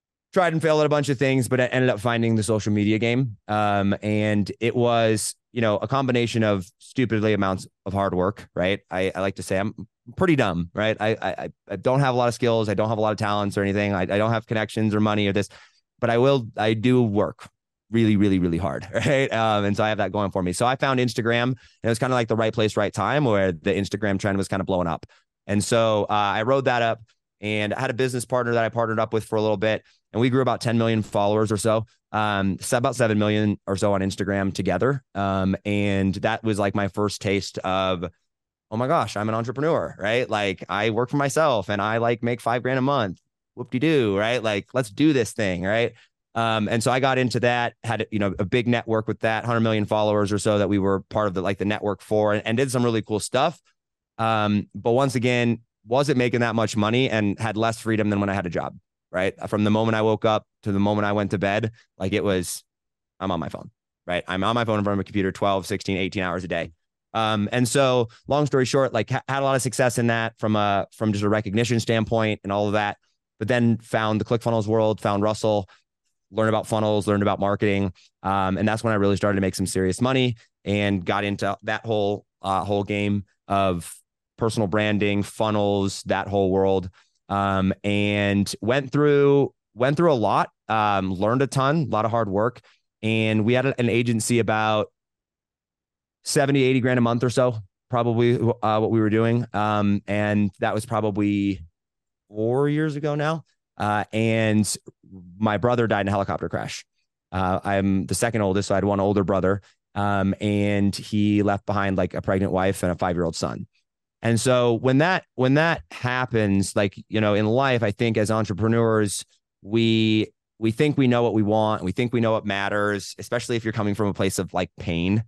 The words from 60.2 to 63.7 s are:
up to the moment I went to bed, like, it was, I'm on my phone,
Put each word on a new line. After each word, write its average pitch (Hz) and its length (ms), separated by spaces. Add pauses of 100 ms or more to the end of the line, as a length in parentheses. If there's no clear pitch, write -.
up 107 200 (160)
to 107 100
the 98 80
moment 104 260
I 101 60
went 104 200
to 101 80
bed, 107 320 (260)
like, 95 160
it 92 100
was, 92 400 (560)
I'm 95 120
on 85 80
my 73 100
phone, - 220 (340)